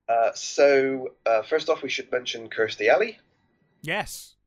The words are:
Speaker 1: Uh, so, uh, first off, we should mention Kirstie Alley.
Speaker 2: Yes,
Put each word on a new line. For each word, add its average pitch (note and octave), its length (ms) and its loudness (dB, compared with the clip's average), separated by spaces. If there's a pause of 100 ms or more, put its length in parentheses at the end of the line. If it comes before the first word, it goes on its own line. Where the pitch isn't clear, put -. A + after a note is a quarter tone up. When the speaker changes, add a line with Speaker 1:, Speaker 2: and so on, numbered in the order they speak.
Speaker 1:
Uh, A#2 240 2
so, C3+ 800 2 (140)
uh, A2+ 180 2
first D#3 260 -2
off, D#3 140 -2
we C3 60 -6
should - 220 -8
mention A#2+ 380 -6
Kirstie A2 400 0
Alley. G#3 300 2 (640)
Speaker 2:
Yes, - 540 -8 (120)